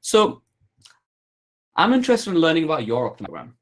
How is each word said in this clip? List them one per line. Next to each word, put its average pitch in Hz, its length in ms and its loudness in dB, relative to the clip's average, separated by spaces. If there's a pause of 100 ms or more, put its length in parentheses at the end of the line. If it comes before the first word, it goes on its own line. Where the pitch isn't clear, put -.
So - 420 0 (1300)
I'm 208 180 2
interested 247 380 0
in 180 60 0
learning 160 280 2
about 151 220 -4
your 117 240 -2
optimization - 140 -16
program. 82 380 -16